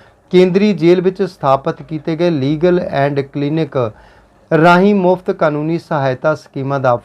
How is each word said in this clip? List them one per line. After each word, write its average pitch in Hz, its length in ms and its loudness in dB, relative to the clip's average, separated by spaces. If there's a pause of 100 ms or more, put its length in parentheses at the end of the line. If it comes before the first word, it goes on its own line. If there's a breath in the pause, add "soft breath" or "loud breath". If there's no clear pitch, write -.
(320 soft breath)
ਕੇਂਦਰੀ 185 420 4
ਜੇਲ੍ਹ 170 280 2
ਵਿੱਚ 185 220 -2
ਸਥਾਪਿਤ 160 580 -2
ਕੀਤੇ 156 340 -8
ਗਏ 175 160 0
legal 156 500 0 (180)
and 143 240 0 (120)
clinic 143 440 -4 (720 soft breath)
ਰਾਹੀਂ 175 440 4
ਮੁਫਤ 180 360 0
ਕਾਨੂੰਨੀ 156 480 -2
ਸਹਾਇਤਾ 147 560 -2
ਸਕੀਮਾਂ 139 440 -6
ਦਾ 127 260 0